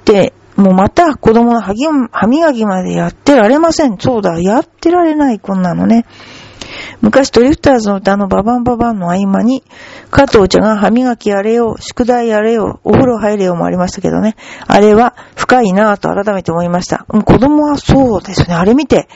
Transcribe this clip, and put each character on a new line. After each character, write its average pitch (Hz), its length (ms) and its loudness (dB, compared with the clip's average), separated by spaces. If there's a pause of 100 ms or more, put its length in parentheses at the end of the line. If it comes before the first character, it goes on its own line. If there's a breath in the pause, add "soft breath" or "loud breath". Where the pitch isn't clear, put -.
て、 202 280 2 (240)
も 196 140 4
う - 20 2
ま 190 160 2
た 330 260 2
子 226 180 0
供 233 200 2
の 226 80 0
歯 190 120 -8
ぎ-、 233 120 -4 (260)
歯 - 160 -2
磨 302 260 2
き 220 120 -4
ま 185 180 -2
で 180 100 -6
や 170 140 -2
っ 175 60 -6
て - 220 2
ら 214 120 4
れ 269 100 4
ま 330 140 2
せ 311 160 0
ん。 196 100 -4
そ 247 220 -2
う - 20 -2
だ、 170 180 -2
や 196 200 0
っ 339 60 -4
て - 260 -4
ら 349 120 2
れ 311 120 0
な 285 160 0
い、 208 80 -4
こ 196 160 -6
ん 185 60 -2
な 175 120 -2
の 175 140 -2
ね。 233 180 2 (960 loud breath)
昔 262 300 2
ド 233 100 4
リ 262 100 2
フ 320 60 0
タ - 160 0
ー 240 60 2
ズ 214 100 -2
の 202 60 -2
歌 196 220 -2
の 202 100 -2
バ 190 160 -2
バ 240 140 -2
ン 240 60 -4
バ 240 120 -2
バ 233 160 -2
ン 208 80 -6
の 175 80 -6
合 190 200 -2
間 196 160 0
に、 254 200 -2 (480 loud breath)
加 277 160 2
藤 202 220 4
茶 180 100 0
が 214 180 0
歯 202 140 0
磨 247 240 0
き - 140 -6
や 196 120 -2
れ 220 120 -2
よ、 233 260 -2
宿 - 260 -6
題 240 220 0
や 214 140 0
れ 220 100 0
よ、 214 320 -4
お - 80 0
風 247 140 2
呂 240 120 0
入 208 200 -2
れ 190 80 -2
よ 180 100 -2
も 170 100 -4
あ 175 60 -2
り 180 60 -2
ま 180 100 -2
し - 60 -8
た 190 80 -12
け 170 100 -2
ど 170 80 -2
ね。 214 160 -2 (320 loud breath)
あ - 120 2
れ 208 140 6
は 240 220 2 (200 loud breath)
深 247 260 0
い 190 120 0
な 208 220 2
ぁ - 20 -6
と - 120 -6
改 202 260 -4
め 180 80 -8
て - 80 -4
思 170 120 -4
い 175 60 -4
ま 175 120 -2
し - 60 -12
た。 - 220 -6
う 220 100 0
ん、 - 40 2
子 - 160 4
供 294 240 2
は 294 140 -2
そ 254 400 0
う 170 40 -4
で 196 120 -12
す - 160 -2
ね。 175 60 -2
あ 165 100 -2
れ 214 80 4
見 277 140 0
て 196 280 0